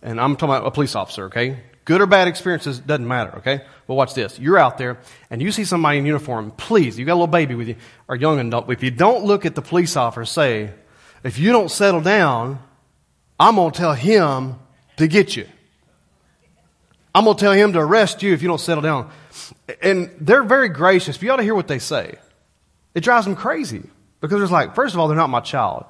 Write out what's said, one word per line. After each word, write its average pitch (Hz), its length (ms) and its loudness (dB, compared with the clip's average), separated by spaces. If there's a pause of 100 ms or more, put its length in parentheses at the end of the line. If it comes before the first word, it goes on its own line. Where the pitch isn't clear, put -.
and 113 180 -10
I'm 135 160 0
talking 143 180 -2
about 120 140 -2
a 127 40 -4
police 139 240 -4
officer, 95 320 -8
okay? 123 340 -6 (240)
Good 175 160 4
or 202 60 4
bad 185 200 6
experiences, 170 520 -6
doesn't 131 280 -4
matter, 123 300 -6
okay? 139 240 -4 (260)
But 131 60 -6
watch 131 220 0
this. 120 220 -6
You're 160 200 2
out 139 200 4
there, 123 220 -8 (300)
and 117 120 -6
you 196 120 -2
see 214 100 -4
somebody 165 340 0
in 139 80 -2
uniform, 135 460 -4
please, 147 480 0
you 123 60 -6
got 170 80 0
a - 20 2
little 175 120 0
baby 151 280 0
with 117 140 -8
you, 110 80 -10 (320)
or 127 80 -6
young 147 200 0
adult, 117 320 -4
if 127 140 -4
you 127 80 -2
don't 190 320 2
look 202 220 0
at 220 100 -4
the 143 60 -6
police 170 340 -2
officer, 117 300 -2
say, 110 480 -2 (500)
"If 117 160 -8
you 208 140 4
don't 202 180 2
settle 196 300 2
down, 139 580 0 (800)
I'm 226 160 6
gonna 170 160 2
tell 165 220 -2
him 135 640 0 (420)
to 160 100 2
get 185 300 2
you. 104 100 -12 (1700)
I'm 202 100 4
gonna 214 160 4
tell 202 140 4
him 202 180 4
to 170 80 0
arrest 190 440 2
you 196 100 2
if 139 80 -2
you 180 80 -2
don't 156 100 -2
settle 160 220 -4
down." 147 280 -4 (720)
And 180 280 0 (100)
they're 196 240 4
very 247 260 2
gracious, 175 480 2
but - 60 -12
you 233 80 0
ought 269 60 2
to 240 60 -2
hear 214 120 0
what 185 120 -2
they 135 120 -4
say. 117 360 -6 (800)
It 175 80 -4
drives 233 240 2
them 196 100 -2
crazy, 233 480 -6 (380)
because 196 200 -2
it's 185 100 0
like, 156 220 0
first 240 220 -2
of 175 40 -4
all, 160 80 2
they're 151 100 0
not 160 120 0
my 123 100 0
child. 113 500 -4